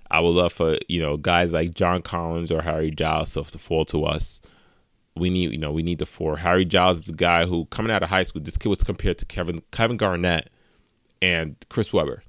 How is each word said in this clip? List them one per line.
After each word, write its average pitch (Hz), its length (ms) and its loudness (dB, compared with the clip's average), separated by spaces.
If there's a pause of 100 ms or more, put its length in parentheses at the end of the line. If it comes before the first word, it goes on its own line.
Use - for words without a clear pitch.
(120)
I 80 80 2
would 85 120 4
love 87 200 4
for, 80 260 0 (120)
you 85 100 0
know, 76 180 -2
guys 87 360 2
like 85 200 0
John 90 280 2
Collins 85 500 -4
or 80 100 0
Harry 80 300 -2
Giles 80 440 -2
to, 76 80 -4
to - 140 -14
fall 80 280 0
to 78 200 -2
us. 76 360 -4 (720)
We 87 140 0
need, 90 220 0
you 65 60 -6
know, 76 140 -4
we 80 120 -2
need 85 160 -2
the 76 60 -4
four. 78 320 -4
Harry 90 280 4
Giles 90 340 4
is 80 60 -12
the 82 80 -8
guy 85 320 2
who, 85 200 -2
coming 113 260 -4
out 104 100 2
of 85 80 -4
high 95 140 2
school, - 180 -6
this - 160 -6
kid 110 120 -2
was 95 140 2
compared 92 360 -2
to - 60 -4
Kevin, 85 360 -6 (100)
Kevin 113 260 0
Garnett 87 520 0 (720)
and 82 340 0 (140)
Chris - 240 -2
Webber. 76 360 0